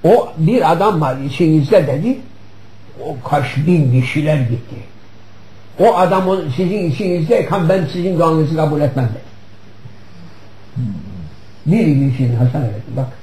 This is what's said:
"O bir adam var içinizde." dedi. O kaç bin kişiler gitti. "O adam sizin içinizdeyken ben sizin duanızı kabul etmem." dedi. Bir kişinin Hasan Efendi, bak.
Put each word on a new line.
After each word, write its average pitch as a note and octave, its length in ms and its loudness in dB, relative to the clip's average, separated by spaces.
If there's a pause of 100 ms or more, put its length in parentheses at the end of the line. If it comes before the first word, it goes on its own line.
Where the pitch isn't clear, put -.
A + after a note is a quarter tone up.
"O A3 240 6 (100)
bir E3+ 340 4
adam F3+ 280 2
var C3+ 160 0
içinizde." D#3 680 4
dedi. E3 320 0 (840)
O - 240 -8
kaç - 280 0
bin C#3+ 440 4
kişiler D3+ 360 0
gitti. A#2+ 400 -2 (1040)
"O G#3+ 160 6
adam F#3 280 4 (320)
sizin F3+ 340 0
içinizdeyken F3+ 800 0
ben F#3+ 240 2
sizin F3+ 260 0
duanızı D#3 380 4
kabul D3+ 240 0
etmem." C3 280 0
dedi. - 200 -8 (2500)
Bir D3 440 4
kişinin B2 260 0
Hasan B2+ 260 2
Efendi, A2 340 -6
bak. C3 100 -2 (160)